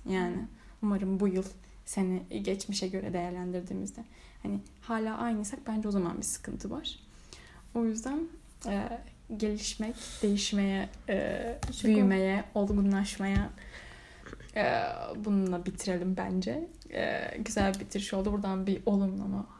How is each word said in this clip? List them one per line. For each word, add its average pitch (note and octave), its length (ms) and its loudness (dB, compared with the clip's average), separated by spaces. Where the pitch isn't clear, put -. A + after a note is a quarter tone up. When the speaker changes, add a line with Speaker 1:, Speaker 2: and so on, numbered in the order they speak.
Speaker 1:
Yani F#3 260 2
umarım F#3+ 380 2
bu G3+ 80 6
yıl F#3 160 2
seni F#3 380 0
geçmişe G3 460 -2
göre F#3+ 240 -4
değerlendirdiğimizde. F3+ 920 -4
Hani G3+ 180 -2
hala A3 340 -2
aynıysak A3+ 500 -2
bence G#3+ 220 0
o - 20 0
zaman F#3+ 280 2
bir - 40 -4
sıkıntı - 480 -6
var. C#4 280 -8
O A#3 100 2
yüzden, A3+ 360 -2
e, G3+ 220 0
gelişmek, G#3+ 580 -2
değişmeye, G3 680 4
e, A#3 580 0
Speaker 2:
Teşekkür - 220 0
Speaker 1:
büyümeye, G3 560 6
olgunlaşmaya, G3+ 960 2
e, G#3 80 4
bununla F#3+ 500 2
bitirelim F#3 500 0
bence. G3 520 0
E, - 460 0
güzel G3 360 2
bir G3 60 -6
bitiriş G3+ 340 -4
oldu. G3 180 0
Buradan F#3+ 340 0
bir F#3+ 200 2
olumlama, G3 600 0